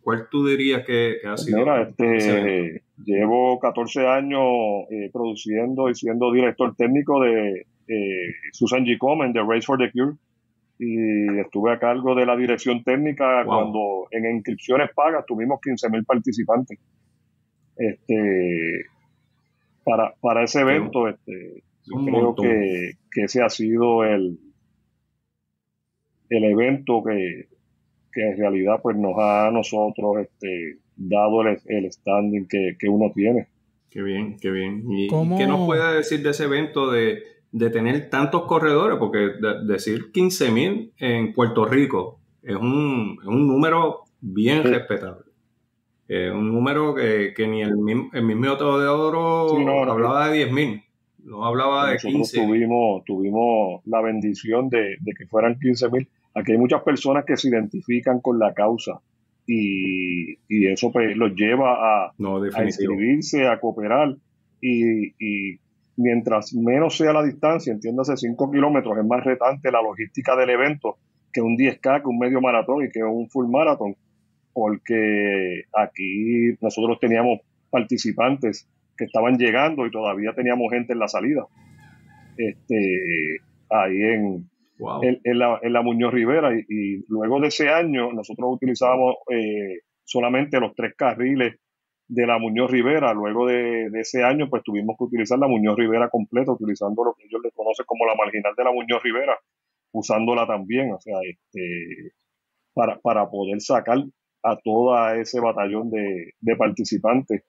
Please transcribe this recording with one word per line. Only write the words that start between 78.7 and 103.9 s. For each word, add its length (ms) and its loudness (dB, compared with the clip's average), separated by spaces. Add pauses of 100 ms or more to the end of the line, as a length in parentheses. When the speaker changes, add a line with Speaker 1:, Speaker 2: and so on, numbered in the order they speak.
Speaker 2:
que 80 -6
estaban 320 2
llegando 480 2
y 60 -4
todavía 420 -4
teníamos 380 0
gente 220 -2
en 60 -2
la 100 0
salida. 360 -2 (920)
Este, 1000 -2 (320)
ahí 320 2
en, 480 -2 (300)
Speaker 1:
Wow. 240 -6
Speaker 2:
en, 200 2
en 140 0
la, 240 2
en 120 -2
la 100 2
Muñoz 280 0
Rivera 460 2
y, 100 -4
y 400 -4
luego 320 0
de 100 2
ese 200 0
año 440 0
nosotros 380 -6
utilizábamos, 640 2 (160)
eh, 520 -4 (220)
solamente 560 0
los 140 -2
tres 240 -8
carriles 600 0 (480)
de 180 0
la 140 2
Muñoz 320 0
Rivera. 420 2
Luego 320 -2
de, 460 -2
de 80 -6
ese 240 -2
año, 260 2
pues, 140 -2
tuvimos 340 -4
que 60 -4
utilizar 340 -2
la 100 2
Muñoz 300 2
Rivera 320 2
completa, 440 0
utilizando 500 -4
lo 100 0
que 120 -20
ellos 180 -6
le 80 -4
conocen 340 -4
como 220 0
la 80 2
marginal 420 -2
de 60 0
la 80 4
Muñoz 320 -2
Rivera, 340 0 (540)
usándola 560 0
también, 460 -2
o 60 -10
sea, 140 -10 (160)
este, 840 -12 (600)
para, 240 0
para 320 0
poder 320 -6
sacar 380 0 (440)